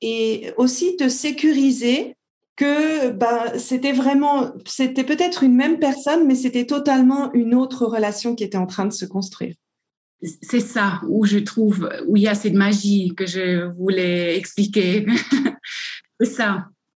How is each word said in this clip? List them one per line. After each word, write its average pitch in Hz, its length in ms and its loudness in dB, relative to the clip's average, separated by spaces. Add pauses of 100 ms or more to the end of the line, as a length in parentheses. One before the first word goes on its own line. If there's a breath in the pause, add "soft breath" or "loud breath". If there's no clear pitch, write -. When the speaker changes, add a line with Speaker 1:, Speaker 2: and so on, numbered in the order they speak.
Speaker 1:
et 226 560 -2
aussi 349 400 2
te 262 120 0
sécuriser 269 1040 0 (400)
que, 294 540 0
bah, 233 480 -2
c'était 254 340 -2
vraiment, 277 640 2 (120)
c'était 262 380 -2
peut-être 320 380 -2
une 262 140 6
même 311 240 2
personne, 294 480 0
mais 262 80 4
c'était 247 320 -2
totalement 277 680 2
une 233 220 2
autre 254 300 0
relation 220 500 -2
qui 220 80 -6
était 196 140 -4
en 185 100 0
train 190 180 -4
de 202 80 -4
se 190 120 -8
construire. 190 500 -8 (680)
Speaker 2:
C'est - 380 -4
ça 202 480 -2
où 214 180 2
je 202 140 2
trouve, 208 500 0 (180)
où 208 100 4
il 202 60 6
y 220 40 4
a 208 80 2
cette 208 180 -2
magie 202 640 2
que 190 100 -4
je 180 500 -2
voulais 175 600 0
expliquer. 196 680 0
<laughs> - 1120 -4
C'est 247 80 4
ça. 202 380 -2 (300)